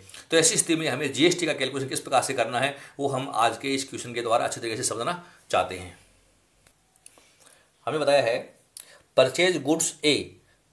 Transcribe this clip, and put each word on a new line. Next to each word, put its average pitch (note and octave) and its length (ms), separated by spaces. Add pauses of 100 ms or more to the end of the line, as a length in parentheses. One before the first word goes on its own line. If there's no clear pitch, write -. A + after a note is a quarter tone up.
(300)
तो D#3+ 60
ऐसी G3+ 200
स्थिति E3 200
में D#3 120
हमें C3+ 240
जीएसटी E3 340
का D3 60
कैलकुलेशन C3+ 360
किस D3 120
प्रकार C3 220
से C3+ 120
करना A#2+ 260
है C#3 160 (220)
वो C#3 100
हम C3+ 260
आज A2+ 240
के C3+ 160
इस C3 140
question A#2+ 260
के A#2 80
द्वारा A#2 220
अच्छे A#2 160
तरीके A2+ 160
से B2 60
समझना A#2+ 400 (280)
चाहते F#2 280
हैं। F2+ 200 (1900)
हमें D3+ 140
बताया C#3+ 220
है, A#2 320 (600)
"Purchase D#3+ 460
goods D#3+ 280 (140)
A D3 100 (580)